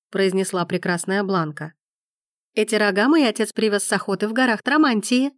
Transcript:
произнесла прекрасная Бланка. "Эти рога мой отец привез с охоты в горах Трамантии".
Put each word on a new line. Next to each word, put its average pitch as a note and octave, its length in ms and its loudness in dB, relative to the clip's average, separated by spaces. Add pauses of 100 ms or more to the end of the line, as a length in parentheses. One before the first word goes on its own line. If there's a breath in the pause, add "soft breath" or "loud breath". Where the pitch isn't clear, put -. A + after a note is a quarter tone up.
(120)
произнесла F#3+ 540 0
прекрасная F3+ 580 -2
Бланка. D#3+ 500 -4 (800)
"Эти G#3+ 220 -2
рога G#3 340 2
мой D4+ 180 4
отец G#3+ 240 -2
привез G#3 320 0
с - 80 -6
охоты G3 380 -2
в A3+ 40 -8
горах A#3+ 300 0
Трамантии". C4 760 2